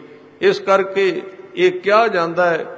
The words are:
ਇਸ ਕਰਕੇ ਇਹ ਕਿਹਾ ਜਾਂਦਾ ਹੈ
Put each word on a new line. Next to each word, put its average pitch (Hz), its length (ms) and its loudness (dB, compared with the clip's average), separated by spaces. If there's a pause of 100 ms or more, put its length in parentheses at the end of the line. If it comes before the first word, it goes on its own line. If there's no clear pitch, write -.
(400)
ਇਸ 185 200 2
ਕਰਕੇ 190 640 0 (340)
ਇਹ 180 160 2
ਕਿਹਾ 202 360 2
ਜਾਂਦਾ 175 420 0
ਹੈ 156 140 -2 (140)